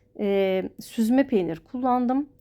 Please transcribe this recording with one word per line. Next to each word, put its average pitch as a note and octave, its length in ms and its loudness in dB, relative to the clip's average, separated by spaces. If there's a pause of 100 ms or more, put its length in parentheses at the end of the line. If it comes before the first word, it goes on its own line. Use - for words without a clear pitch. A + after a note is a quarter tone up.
(180)
e, G3 500 0 (120)
süzme A#3+ 460 0
peynir F3 340 -2
kullandım. B3+ 680 -2 (120)